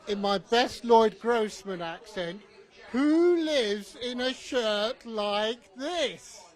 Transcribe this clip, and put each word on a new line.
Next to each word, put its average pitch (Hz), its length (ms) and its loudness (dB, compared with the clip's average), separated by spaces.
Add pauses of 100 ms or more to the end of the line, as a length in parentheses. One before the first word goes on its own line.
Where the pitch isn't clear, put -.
In 202 120 -4
my 202 180 0
best 240 460 0
Lloyd 226 360 6
Grossman 214 600 -2
accent, 175 580 -8 (520)
Who 320 440 4
lives 247 600 -2
in 247 240 -8
a 254 120 -2
shirt 226 720 -4
like 214 720 -4
this? 269 640 -6 (160)